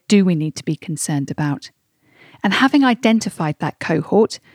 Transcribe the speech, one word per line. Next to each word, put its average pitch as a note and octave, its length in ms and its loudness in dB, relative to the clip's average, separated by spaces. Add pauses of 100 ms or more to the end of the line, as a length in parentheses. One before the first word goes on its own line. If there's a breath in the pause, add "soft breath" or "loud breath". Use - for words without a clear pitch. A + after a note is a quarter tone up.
do G3+ 140 6
we F#3 120 2
need D#3 220 -4
to - 80 -14
be D#3 120 -4
concerned D3 540 -6
about? C#3+ 400 -4 (720 soft breath)
And G3+ 100 0
having C4+ 320 2
identified A3 760 0
that - 200 -6
cohort, - 580 0 (160 soft breath)